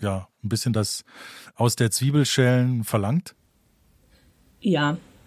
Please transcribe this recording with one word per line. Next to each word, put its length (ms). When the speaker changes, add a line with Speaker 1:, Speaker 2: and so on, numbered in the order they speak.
Speaker 1:
ja, 260
ein 60
bisschen 240
das 320
aus 220
der 160
Zwiebelschellen 880
verlangt? 540
Speaker 2:
Ja, 360